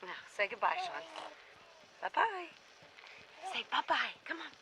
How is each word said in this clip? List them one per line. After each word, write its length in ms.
Now, 160
say 120
goodbye, 320
Sean. 240
Bye-bye. 480
Say 180
bye-bye. 540
Come 140
on. 240